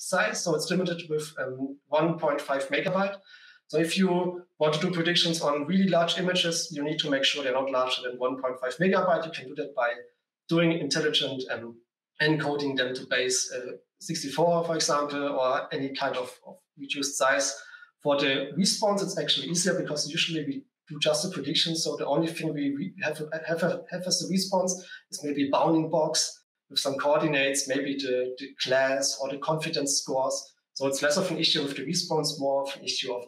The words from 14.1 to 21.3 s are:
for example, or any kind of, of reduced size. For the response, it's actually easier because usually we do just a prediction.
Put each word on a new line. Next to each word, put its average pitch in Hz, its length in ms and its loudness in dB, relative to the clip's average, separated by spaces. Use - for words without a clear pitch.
for 165 100 -2
example, 143 640 0
or 131 340 0
any 135 220 -4
kind 131 220 -2
of, 127 300 -6
of - 100 -16
reduced 139 400 -4
size. 139 380 2
For 143 180 2
the 135 360 0
response, 202 440 2
it's 170 180 -2
actually 147 300 0
easier 175 320 2
because 147 300 -4
usually 160 340 -2
we 135 200 -6
do 151 100 -10
just 151 260 2
a 185 40 -2
prediction. 160 480 0